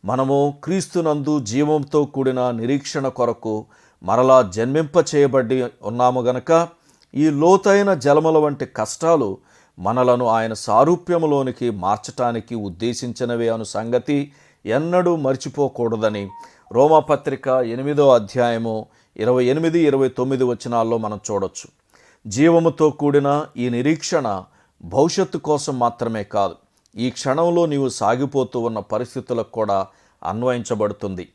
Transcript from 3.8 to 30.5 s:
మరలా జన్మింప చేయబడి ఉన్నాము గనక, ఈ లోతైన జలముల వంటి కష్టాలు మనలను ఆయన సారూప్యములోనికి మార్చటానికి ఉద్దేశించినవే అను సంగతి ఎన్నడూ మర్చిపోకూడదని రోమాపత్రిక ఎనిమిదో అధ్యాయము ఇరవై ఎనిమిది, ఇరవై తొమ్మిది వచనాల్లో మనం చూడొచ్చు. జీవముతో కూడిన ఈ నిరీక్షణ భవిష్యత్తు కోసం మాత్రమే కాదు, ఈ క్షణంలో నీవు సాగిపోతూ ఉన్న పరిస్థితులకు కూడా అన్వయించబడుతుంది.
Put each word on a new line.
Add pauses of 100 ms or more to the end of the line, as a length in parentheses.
మరలా (200)
జన్మింప (140)
చేయబడి (320)
ఉన్నాము
గనక, (640)
ఈ (160)
లోతైన
జలముల
వంటి (120)
కష్టాలు (480)
మనలను
ఆయన (120)
సారూప్యములోనికి (160)
మార్చటానికి (120)
ఉద్దేశించినవే
అను (100)
సంగతి (480)
ఎన్నడూ (120)
మర్చిపోకూడదని (540)
రోమాపత్రిక (260)
ఎనిమిదో (120)
అధ్యాయము (400)
ఇరవై
ఎనిమిది,
ఇరవై (100)
తొమ్మిది
వచనాల్లో
మనం (100)
చూడొచ్చు. (580)
జీవముతో (140)
కూడిన (280)
ఈ
నిరీక్షణ (560)
భవిష్యత్తు
కోసం
మాత్రమే (120)
కాదు, (380)
ఈ
క్షణంలో
నీవు
సాగిపోతూ (100)
ఉన్న
పరిస్థితులకు
కూడా (440)
అన్వయించబడుతుంది.